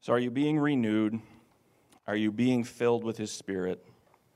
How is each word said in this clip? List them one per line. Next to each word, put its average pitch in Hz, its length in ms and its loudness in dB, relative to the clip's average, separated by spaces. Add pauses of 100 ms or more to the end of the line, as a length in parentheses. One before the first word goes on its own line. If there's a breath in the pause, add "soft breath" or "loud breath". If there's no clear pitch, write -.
So - 80 0
are 123 60 4
you 123 120 0
being 147 280 0
renewed? 113 600 2 (880 loud breath)
Are 104 80 -2
you 107 160 2
being 120 320 2
filled 120 420 0
with 113 120 -4
his 107 160 -6
Spirit? 92 500 -4 (540 soft breath)